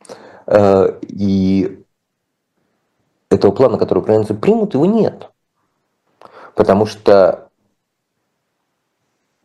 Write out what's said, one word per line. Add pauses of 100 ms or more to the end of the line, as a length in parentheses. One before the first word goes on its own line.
(460)
Э,
и (1500)
этого
плана,
который
украинцы
примут,
его
нет. (1200)
Потому
что (2000)